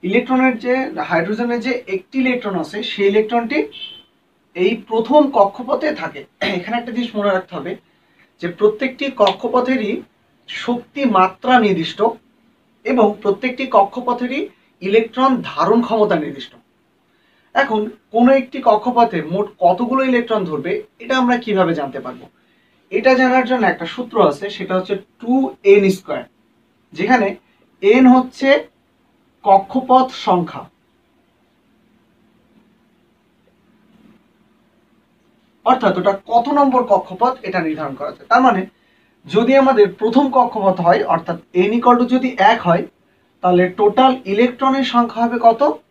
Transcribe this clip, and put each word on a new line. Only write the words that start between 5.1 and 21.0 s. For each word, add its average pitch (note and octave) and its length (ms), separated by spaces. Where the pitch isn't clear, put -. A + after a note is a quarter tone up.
কক্ষপথে A#3+ 640
থাকে। - 300
এখানে G3+ 360
একটা A#3 160
জিনিস A3+ 240
মনে G3+ 160
রাখতে F#3 240
হবে E3+ 200
যে E3+ 80
প্রত্যেকটি B3+ 680
কক্ষপথেরই B3 840
শক্তি A#3+ 560
মাত্রা A3 560
নির্দিষ্ট F#3 420
এবং A3 380
প্রত্যেকটি B3 480
কক্ষপথেরই B3 760
ইলেকট্রন A3+ 600
ধারণ G3+ 400
ক্ষমতা G#3+ 340
নির্দিষ্ট। C#3 380
এখন A3 360
কোনো A#3+ 200
একটি C4+ 320
কক্ষপথে A3+ 580
মোট F#3 240
কতগুলো A#3+ 460
ইলেকট্রন A3+ 400
ধরবে, D#3+ 380
এটা C4 180